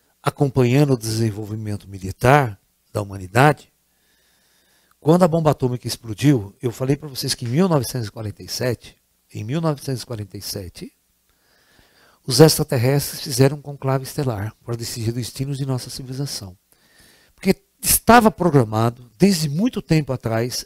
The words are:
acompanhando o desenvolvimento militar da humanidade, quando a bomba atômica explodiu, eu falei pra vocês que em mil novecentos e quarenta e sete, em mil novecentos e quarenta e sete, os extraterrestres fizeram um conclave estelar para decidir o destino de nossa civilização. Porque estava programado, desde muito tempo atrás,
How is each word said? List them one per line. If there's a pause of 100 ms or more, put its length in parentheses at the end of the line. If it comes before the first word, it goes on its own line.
(220)
acompanhando
o
desenvolvimento
militar (340)
da
humanidade, (1300)
quando
a
bomba
atômica
explodiu,
eu
falei
pra
vocês
que
em
mil
novecentos
e
quarenta
e
sete, (380)
em
mil
novecentos
e
quarenta
e
sete, (1300)
os
extraterrestres
fizeram
um
conclave
estelar
para
decidir
o
destino
de
nossa
civilização. (800)
Porque (200)
estava
programado,
desde
muito
tempo
atrás,